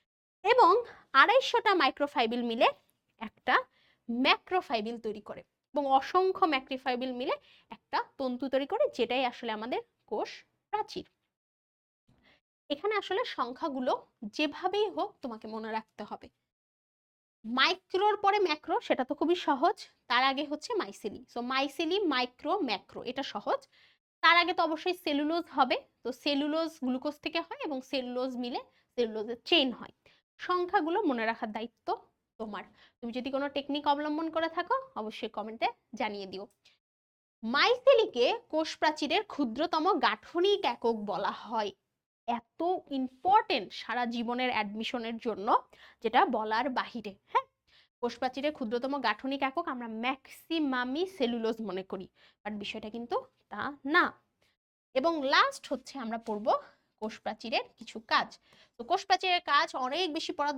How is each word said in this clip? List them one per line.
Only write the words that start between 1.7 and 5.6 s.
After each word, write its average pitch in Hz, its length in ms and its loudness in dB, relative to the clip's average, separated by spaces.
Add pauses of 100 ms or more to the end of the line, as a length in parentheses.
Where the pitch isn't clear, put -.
মাইক্রোফাইব্রিল 262 720 0
মিলে 247 160 4 (540)
একটা 247 340 -2 (540)
ম্যাক্রোফাইব্রিল 254 960 0
তৈরি 214 240 -8
করে, - 120 -14 (320)